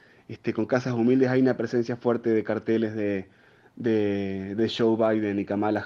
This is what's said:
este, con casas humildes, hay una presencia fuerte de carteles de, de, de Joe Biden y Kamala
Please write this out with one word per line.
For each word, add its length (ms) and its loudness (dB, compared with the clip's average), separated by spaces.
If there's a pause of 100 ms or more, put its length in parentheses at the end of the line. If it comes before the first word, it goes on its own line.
(300)
este, 240 -6
con 120 -2
casas 280 0
humildes, 360 4
hay 120 2
una 160 4
presencia 400 -2
fuerte 340 0
de 120 2
carteles 520 -2
de, 320 -4 (480)
de, 800 -2
de 200 0
Joe 200 2
Biden 440 0
y 60 -2
Kamala 400 0